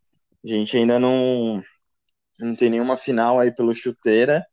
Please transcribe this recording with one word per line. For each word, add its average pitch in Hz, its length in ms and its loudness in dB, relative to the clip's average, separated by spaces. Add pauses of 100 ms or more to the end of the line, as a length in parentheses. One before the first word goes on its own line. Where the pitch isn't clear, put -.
(440)
A - 40 -14
gente 107 300 -2
ainda 120 200 4
não, 127 640 0 (800)
não 117 160 -6
tem 120 140 2
nenhuma 120 280 0
final 120 420 0
aí 120 140 2
pelo 117 220 0
Chuteira. 123 760 0